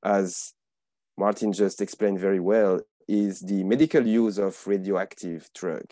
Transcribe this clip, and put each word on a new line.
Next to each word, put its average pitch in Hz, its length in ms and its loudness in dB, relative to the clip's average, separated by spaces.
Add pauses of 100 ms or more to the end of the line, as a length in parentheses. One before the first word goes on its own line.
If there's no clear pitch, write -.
as 98 500 -2 (640)
Martin 104 360 0
just 98 280 0
explained 98 380 -2
very 95 200 0
well, 95 420 2 (260)
is 101 340 0
the 95 220 -2
medical 131 420 2
use 110 320 2
of 98 300 -4
radioactive 92 880 -4
drug. - 380 -8